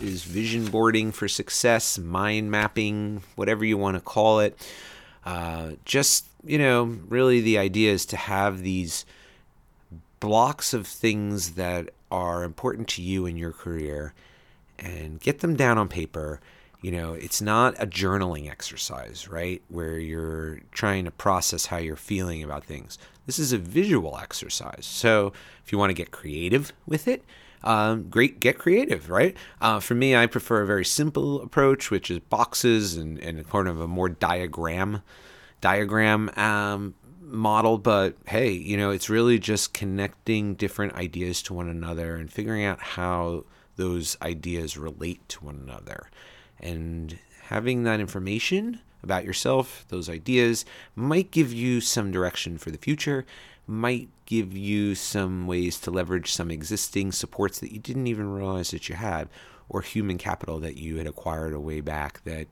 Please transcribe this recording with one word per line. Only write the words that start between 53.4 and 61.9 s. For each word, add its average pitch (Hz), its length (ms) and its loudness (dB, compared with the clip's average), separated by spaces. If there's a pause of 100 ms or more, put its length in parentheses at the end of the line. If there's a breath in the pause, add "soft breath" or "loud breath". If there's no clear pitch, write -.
might 117 420 -2 (180)
give 104 280 0
you 101 400 0
some 92 520 -2
ways 90 340 -2
to - 100 -8
leverage 87 420 -2
some 85 180 -4
existing 95 600 -4
supports - 480 -2
that - 120 -10
you 107 60 -12
didn't 127 300 -4
even 107 200 -4
realize 95 440 -4
that - 180 -8
you 85 40 -10
had, 85 360 -4 (400 loud breath)
or 95 100 -4
human 98 380 -4
capital 82 400 -6
that 78 180 -8
you 80 200 -8
had 80 100 -6
acquired 80 480 -6
a 73 60 -6
way 78 200 -6
back 76 440 -6